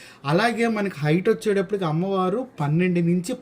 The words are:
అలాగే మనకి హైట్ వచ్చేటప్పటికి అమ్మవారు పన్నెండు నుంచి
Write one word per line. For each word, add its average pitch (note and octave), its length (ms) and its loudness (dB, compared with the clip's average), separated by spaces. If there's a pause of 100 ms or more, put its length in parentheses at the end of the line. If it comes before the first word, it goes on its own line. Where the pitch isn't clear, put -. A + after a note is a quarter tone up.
(260)
అలాగే A3 420 2
మనకి G#3 300 -2
హైట్ D#3 320 2
వచ్చేటప్పటికి G3+ 560 0
అమ్మవారు F#3 600 -2 (120)
పన్నెండు E3+ 400 2
నుంచి F3 420 0